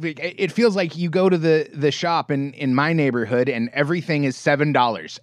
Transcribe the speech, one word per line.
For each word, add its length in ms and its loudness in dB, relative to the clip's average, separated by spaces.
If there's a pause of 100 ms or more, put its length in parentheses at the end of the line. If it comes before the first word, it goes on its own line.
it, 180 -8
it 320 -4
feels 240 2
like 180 -2
you 140 -4
go 220 4
to 80 2
the, 340 2
the 180 0
shop 400 -2
in, 220 -2
in 220 -2
my 180 2
neighborhood 560 0
and 240 -2
everything 520 -2
is 120 -2
seven 360 0
dollars. 500 0